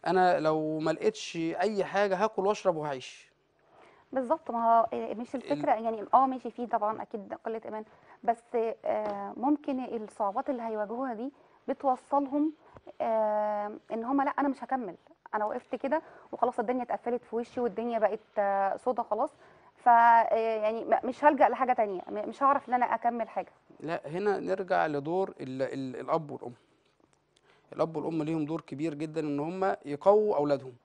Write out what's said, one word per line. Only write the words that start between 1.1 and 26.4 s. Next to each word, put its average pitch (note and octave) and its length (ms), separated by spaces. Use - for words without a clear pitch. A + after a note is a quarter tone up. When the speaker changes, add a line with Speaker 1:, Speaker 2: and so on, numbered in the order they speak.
Speaker 1:
أي F3+ 480
حاجة F#3+ 400
هاكل G3+ 220
وأشرب G3 300
وهعيش. D3 540
Speaker 2:
بالظبط، C4+ 380
ما A#3 140
هو، A3+ 280
آه، A#3 220
مش A#3 200
Speaker 1:
ال- C4 180
Speaker 2:
الفكرة، D4 200
يعني، A3 320
آه، C4 120
ماشي، B3+ 240
فيه A#3+ 160
طبعًا G#3+ 360
أكيد G#3 320
قلة A3+ 180
إيمان، A3 200
بس، A#3 180
آه، G3+ 520
ممكن C#4+ 480
الصعوبات A3 680
اللي B3 120
هيواجهوها A3+ 520
دي A#3+ 180
بتوصلهم، C#4 840
آه، G#3+ 720
إن A3+ 120
هم، C4+ 180
لا، C#4 80
أنا C#4 180
مش B3+ 160
هكمل، A3+ 300
أنا G#3+ 100
وقفت B3 300
كده C#4 280
وخلاص، B3 260
الدنيا B3 240
اتقفلت A#3+ 420
في - 120
وشي A#3+ 240
والدنيا A3+ 380
بقت، G#3+ 220
آه، G3 380
سودا A#3+ 260
خلاص، A3+ 280
ف-، - 40
آه، A#3 460
يعني، A3+ 500
م-، - 220
مش B3+ 180
هلجأ D4 240
لحاجة A#3+ 240
تانية، G3+ 360
م-، G#3 200
مش A3+ 140
هعرف C#4 260
إن A#3+ 60
أنا A#3+ 200
أكمل A#3 340
حاجة. - 240
Speaker 1:
لا، E3 260
هنا F#3+ 340
نرجع F3+ 460
لدور D#3+ 420
ال-، C3 220
ال-، B2+ 380
الأب D3 300
والأم. B2+ 220